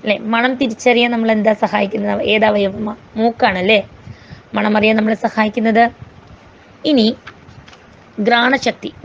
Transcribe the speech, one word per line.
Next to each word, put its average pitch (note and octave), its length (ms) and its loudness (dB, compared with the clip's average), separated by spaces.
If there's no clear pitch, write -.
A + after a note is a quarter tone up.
അല്ലേ? G#3 140 0
മണം A#3 380 0
തിരിച്ചറിയാൻ A#3+ 560 0
നമ്മൾ A3+ 200 0
എന്താ G#3+ 220 2
സഹായിക്കുന്നത്? G3+ 680 -2
ഏത് G#3+ 240 2
അവയവമാ? G#3 500 -2
മൂക്കാണല്ലേ A3 720 0
മണം G#3 240 0
അറിയാൻ G#3+ 180 2
നമ്മളെ A3 200 0
സഹായിക്കുന്നത്. A3 760 0
ഇനി B3+ 300 2
ഘ്രാണശക്തി, A#3+ 720 0